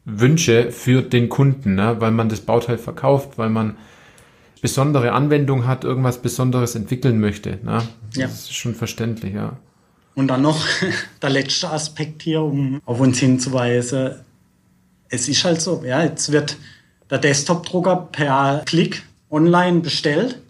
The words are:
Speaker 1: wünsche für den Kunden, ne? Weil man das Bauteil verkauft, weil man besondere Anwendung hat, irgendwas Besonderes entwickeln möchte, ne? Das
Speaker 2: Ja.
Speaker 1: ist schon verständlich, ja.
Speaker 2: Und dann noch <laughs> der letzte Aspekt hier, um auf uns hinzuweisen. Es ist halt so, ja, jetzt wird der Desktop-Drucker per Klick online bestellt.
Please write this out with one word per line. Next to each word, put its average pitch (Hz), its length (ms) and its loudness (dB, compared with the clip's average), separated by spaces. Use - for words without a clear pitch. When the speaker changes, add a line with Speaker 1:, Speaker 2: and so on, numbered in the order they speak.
Speaker 1:
wünsche 117 640 4
für 127 300 2
den 120 260 2
Kunden, 135 460 2
ne? 107 240 2
Weil 113 140 0
man 113 180 0
das 107 100 -4
Bauteil 117 380 0
verkauft, 135 580 -2
weil 110 140 -2
man 110 260 -2
besondere 131 500 2
Anwendung 135 540 2
hat, 131 180 0
irgendwas 127 380 0
Besonderes 123 520 0
entwickeln 117 460 0
möchte, 98 420 -2
ne? 113 200 -2
Das - 80 -12
Speaker 2:
Ja. 131 100 -2
Speaker 1:
ist - 280 -12
schon 117 200 -6
verständlich, 110 600 -6
ja. 107 240 -8
Speaker 2:
Und 135 140 0
dann 127 120 0
noch 151 240 2
<laughs> - 300 -10
der 147 60 -2
letzte 135 420 -2
Aspekt 156 520 -8
hier, 156 180 0
um 139 460 -2
auf 120 140 -2
uns 127 180 4
hinzuweisen. 127 920 0
Es 127 180 -4
ist 139 160 0
halt 170 160 2
so, 175 260 -4
ja, 127 160 0
jetzt - 300 -4
wird 147 240 0
der 135 80 0
Desktop-Drucker 170 920 0
per 151 540 0
Klick - 380 0
online 175 500 4
bestellt. 165 680 -2